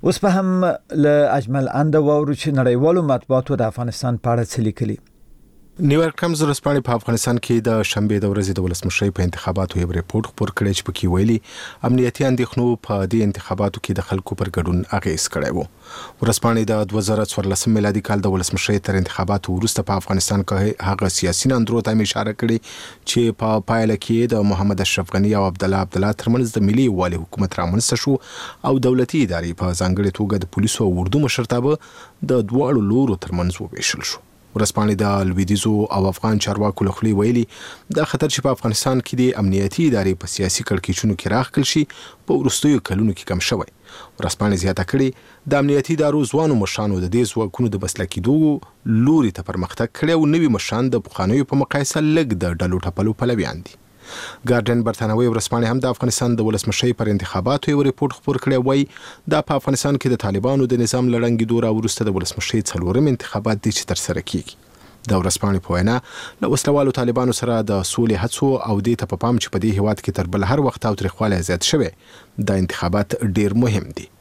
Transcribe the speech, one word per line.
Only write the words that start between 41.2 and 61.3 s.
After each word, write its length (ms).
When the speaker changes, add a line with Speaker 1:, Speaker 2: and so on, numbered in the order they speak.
Speaker 2:
راښکل 380
شي، 120
په 120
وروستیو 420
کلونو 220
کې 200
کم 160
شوی. 220
ورځپاڼې 440
زیاته 260
کړې، 180
د 80
امنیتي 460
ادارو 340
ځوانو 300
مشرانو 360
د 140
دې 80
ځواکونو 320
د 200
مسلح 280
کېدو 200
لوري 320
ته 40
پرمختګ 460
کړی 120
او 260
نوي 240
مشران 340
د 140
پخوانیو 420
په 140
مقایسه 360
لږ 440
د 180
ډلو 240
ټپلو 260
پلویان 420
دي. 160
ګارډین 380
برتانوي 400
ورځپاڼې 440
هم 140
د 100
افغانستان 460
د 80
ولسمشرۍ 500
پر 140
انتخاباتو 600
یو 160
ریپورت 300
خپور 260
کړی، 220
وایي 200
دا 60
په 200
افغانستان 380
کې 160
د 100
طالبانو 500
د 100
نظام 240
له 100
ړنګېدو 480